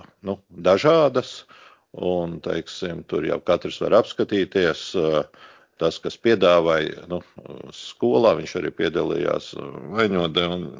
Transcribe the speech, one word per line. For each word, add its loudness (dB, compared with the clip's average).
nu, -8
dažādas, 2
un, -4
teiksim, -8
tur -4
jau -2
katrs -2
var 0
apskatīties, 2
eh, 2
tas, -2
kas -8
piedāvāja, 4
nu, -6
skolā, 2
viņš -8
arī -2
piedalījās, -2
eh, -12
Vaņodē, 0
un -4